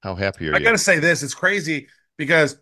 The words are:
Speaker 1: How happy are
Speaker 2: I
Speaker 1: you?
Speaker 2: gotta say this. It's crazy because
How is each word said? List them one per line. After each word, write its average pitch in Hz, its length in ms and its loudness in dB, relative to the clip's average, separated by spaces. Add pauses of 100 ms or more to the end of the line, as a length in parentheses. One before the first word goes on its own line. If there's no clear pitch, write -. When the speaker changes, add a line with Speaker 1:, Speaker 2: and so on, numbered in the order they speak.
Speaker 1:
How 98 140 -8
happy 92 340 -4
are 78 60 -2
Speaker 2:
I - 40 4
Speaker 1:
you? - 60 -2
Speaker 2:
gotta 226 140 4
say 175 220 2
this. 160 240 0
It's 135 100 -8
crazy 160 540 -4 (280)
because 151 460 2